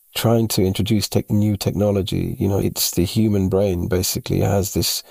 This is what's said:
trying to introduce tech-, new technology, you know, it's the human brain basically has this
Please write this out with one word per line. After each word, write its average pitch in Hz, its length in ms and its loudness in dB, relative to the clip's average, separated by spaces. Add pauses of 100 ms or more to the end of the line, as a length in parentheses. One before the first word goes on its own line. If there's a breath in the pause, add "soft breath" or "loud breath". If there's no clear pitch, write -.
(160)
trying 113 320 2
to 107 160 0
introduce 98 460 0
tech-, - 200 -2
new 104 280 2
technology, 92 840 -2
you 98 80 0
know, 98 100 0
it's - 340 -2
the 87 120 2
human 101 460 2
brain 95 400 0
basically 92 500 -2
has 98 340 0
this - 380 -2